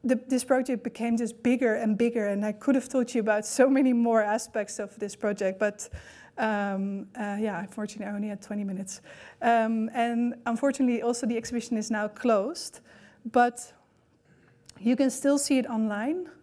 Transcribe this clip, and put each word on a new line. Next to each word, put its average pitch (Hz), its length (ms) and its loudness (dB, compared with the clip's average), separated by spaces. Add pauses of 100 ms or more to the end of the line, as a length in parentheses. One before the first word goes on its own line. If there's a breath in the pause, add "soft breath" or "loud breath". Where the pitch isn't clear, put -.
the, 247 120 2 (120)
this 254 160 0
project 254 400 0
became 233 320 -2
just 233 260 -4
bigger 240 340 2
and 220 200 0
bigger, 233 300 2
and 202 180 -2
I 214 80 -2
could 254 220 0
have 262 140 0
told 247 260 -2
you 233 60 2
about 214 260 0
so 269 240 4
many 262 220 4
more 233 300 4
aspects 208 560 -4
of 202 200 -10
this 202 180 -8
project, 202 420 -2
but, 208 300 -2 (480 loud breath)
um, 202 720 -2 (120)
uh, 208 220 -6
yeah, 202 200 -4
unfortunately, 208 520 -10
I - 20 -8
only 208 140 -6
had 202 140 -10
twenty 208 220 -6
minutes. 196 360 -8 (400 loud breath)
Um, 226 540 2
and 240 400 0 (120)
unfortunately, 247 540 2
also 240 260 0
the 233 100 0
exhibition 226 420 -4
is 214 120 -4
now 214 180 -2
closed, 226 720 0 (520 loud breath)
but 240 400 2 (1040 soft breath)
you 233 180 2
can 269 140 4
still 277 280 2
see 277 200 2
it 240 80 0
online. 220 600 -2 (140)